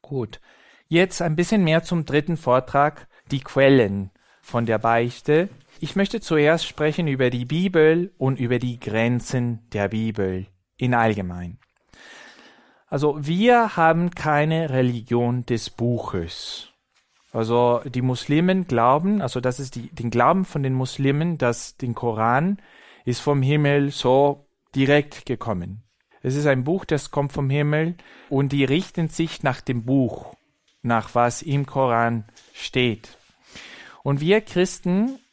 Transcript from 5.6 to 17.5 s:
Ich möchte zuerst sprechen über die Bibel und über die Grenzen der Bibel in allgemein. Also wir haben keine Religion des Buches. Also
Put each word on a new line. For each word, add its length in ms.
Ich 160
möchte 260
zuerst 440
sprechen 420
über 220
die 160
Bibel 720
und 220
über 180
die 220
Grenzen 920
der 160
Bibel 580
in 180
allgemein. 640
Also 320
wir 560
haben 360
keine 600
Religion 760
des 240
Buches. 1000
Also 540